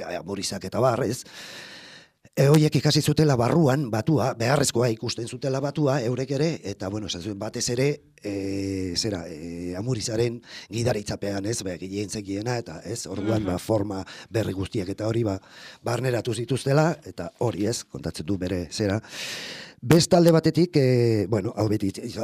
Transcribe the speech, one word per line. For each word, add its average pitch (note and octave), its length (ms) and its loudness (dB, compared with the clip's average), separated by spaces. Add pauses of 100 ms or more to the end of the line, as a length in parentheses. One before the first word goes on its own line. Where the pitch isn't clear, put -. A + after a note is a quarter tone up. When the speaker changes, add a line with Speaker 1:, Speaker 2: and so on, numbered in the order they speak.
(180)
Speaker 1:
Amurizak F#2+ 500 -8
eta G2 120 -2
bar, B2 260 2
ez? A2+ 160 -4 (1080)
E, C#3 160 4
horiek D3+ 300 6
ikasi D3+ 260 2
zutela D3+ 320 4
barruan, B2+ 560 4
batua, A#2 400 2
beharrezkoa B2 560 2
ikusten A2+ 400 -4
zutela C3 320 -4
batua, C#3 400 0
eurek B2 320 -2
ere, C#3+ 140 2 (180)
eta, G2 240 -6
bueno, G#2 220 -6
esan F2+ 100 -6
zuen G2 180 -6
batez A2 360 -4
ere, C3 140 2 (340)
e, G2 720 -4
zera, G2 320 -2
e, E2+ 480 -8
Amurizaren A#2 640 -2 (340)
gidaritzapean, G#2 720 -2
ez, A2+ 180 -2
ba, F#2+ 140 -6
gehien F#2+ 320 -6
zekiena, G#2 480 -4
eta, F2 220 -8 (100)
ez, A2+ 160 -8
orduan, G#2 380 -2
Speaker 2:
Mhm. F#2+ 80 -2
Speaker 1:
ba, F2+ 80 -2
forma G#2 400 0 (320)
berri G2+ 260 -2
guztiak F#2+ 320 -4
eta G#2 200 -4
hori, A#2 160 0
ba, G2+ 100 0 (480)
barneratu A#2+ 500 -2
zituztela, C3+ 540 2 (180)
eta F2 240 -10 (120)
hori, G2+ 260 0
ez, A#2 180 -2
kontatzen E2 400 -8
du G2 140 -2
bere, F2+ 240 -4 (100)
zera. G#2 240 0 (840)
Beste D#3 340 6
alde E3+ 160 8
batetik, D#3+ 440 4
e, A#2+ 520 4
bueno, G2+ 260 0
hau G#2 140 0
beti G#2 200 0
iz-, A2+ 360 -8